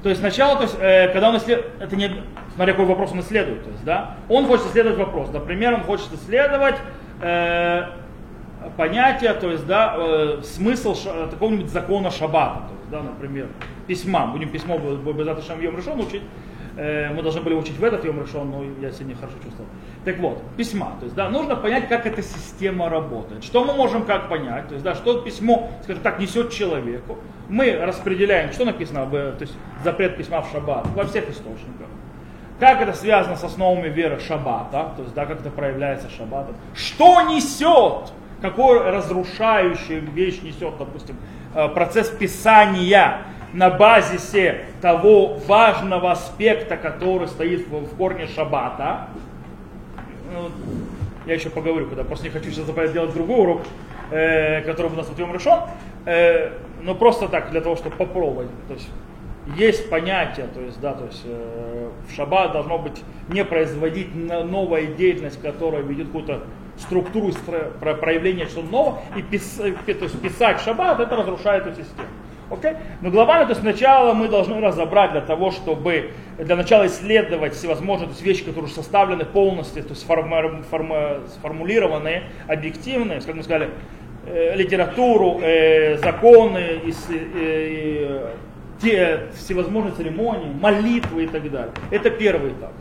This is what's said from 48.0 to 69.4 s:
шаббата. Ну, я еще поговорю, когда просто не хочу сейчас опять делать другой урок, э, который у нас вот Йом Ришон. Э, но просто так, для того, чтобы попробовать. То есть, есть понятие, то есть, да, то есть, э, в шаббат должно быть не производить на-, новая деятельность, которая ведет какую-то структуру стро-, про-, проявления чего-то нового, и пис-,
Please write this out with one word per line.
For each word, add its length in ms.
шаббата. 840
Ну, 160
я 80
еще 160
поговорю, 360
когда 180
просто 220
не 40
хочу 200
сейчас 160
опять 280
делать 180
другой 280
урок, 220
э, 520
который 280
у 60
нас 120
вот 100
Йом 160
Ришон. 240
Э, 460
но 160
просто 320
так, 220
для 100
того, 160
чтобы 180
попробовать. 540
То 80
есть, 140
есть 320
понятие, 640
то 80
есть, 200
да, 140
то 100
есть, 220
э, 640
в 80
шаббат 360
должно 260
быть 260
не 160
производить 720
на-, 260
новая 440
деятельность, 540
которая 420
ведет 240
какую-то 360
структуру 500
стро-, 500
про-, 160
проявления 520
чего-то 220
нового, 300
и 60
пис-, 420